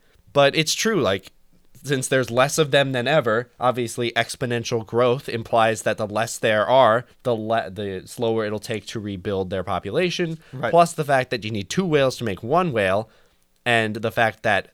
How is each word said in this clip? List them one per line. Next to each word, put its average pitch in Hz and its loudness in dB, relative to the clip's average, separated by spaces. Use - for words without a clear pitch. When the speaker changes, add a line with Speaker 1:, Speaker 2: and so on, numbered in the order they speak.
Speaker 1:
but 139 4
it's 156 0
true. 220 0
Like, 98 -2
since 131 -2
there's 127 0
less 127 2
of 147 2
them 139 2
than 123 -2
ever, 123 0
obviously 120 -2
exponential 117 -2
growth 120 0
implies 113 0
that 107 -2
the 110 -4
less 107 -4
there 107 2
are, 120 6
the 123 0
le-, 110 -2
the 95 -8
slower 113 -2
it'll 104 -4
take 107 -8
to 113 -8
rebuild 98 -4
their 92 -4
population. 160 -4
Speaker 2:
Right. 127 -4
Speaker 1:
Plus 170 4
the 156 -6
fact 131 0
that 107 -6
you 107 -6
need 101 -6
two 190 -2
whales 139 2
to 123 -6
make 98 -6
one 160 0
whale, 104 0
and 110 0
the 110 -4
fact 113 -2
that 101 0